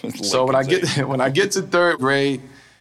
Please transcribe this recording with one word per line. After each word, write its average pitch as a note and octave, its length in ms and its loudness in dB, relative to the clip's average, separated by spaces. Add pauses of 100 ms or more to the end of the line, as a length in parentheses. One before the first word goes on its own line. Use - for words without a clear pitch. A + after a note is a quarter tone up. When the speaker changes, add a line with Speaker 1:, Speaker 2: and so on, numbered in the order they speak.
Speaker 1:
It's G2+ 280 -8
Speaker 2:
So C3 160 2
when C3+ 80 0
I C3 80 4
Speaker 1:
Lincoln C#3+ 180 0
Speaker 2:
get, E3 80 0
<laughs> - 80 -2
Speaker 1:
Jake. C3+ 120 -2
Speaker 2:
when C3+ 120 -2
I C3+ 100 0
get G3 220 0
to G3 100 -2
third F3 360 2
grade, C#3 420 0 (400)